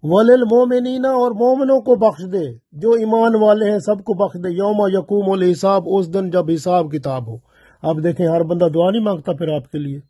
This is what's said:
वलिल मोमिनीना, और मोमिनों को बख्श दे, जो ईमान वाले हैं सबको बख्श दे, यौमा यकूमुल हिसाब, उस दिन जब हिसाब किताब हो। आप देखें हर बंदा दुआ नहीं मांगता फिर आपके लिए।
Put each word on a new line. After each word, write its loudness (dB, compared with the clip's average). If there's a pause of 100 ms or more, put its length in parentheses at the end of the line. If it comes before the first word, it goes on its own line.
वलिल 4
मोमिनीना, 0
और 0
मोमिनों 2
को 4
बख्श 0
दे, -4 (280)
जो 0
ईमान 2
वाले 4
हैं 0
सबको -2
बख्श -2
दे, -6
यौमा 0
यकूमुल 0
हिसाब, 0
उस 0
दिन -4
जब 0
हिसाब 0
किताब -6
हो। -14 (420)
आप -2
देखें -2
हर 2
बंदा 0
दुआ 2
नहीं -2
मांगता -4
फिर -6
आपके -8
लिए। -8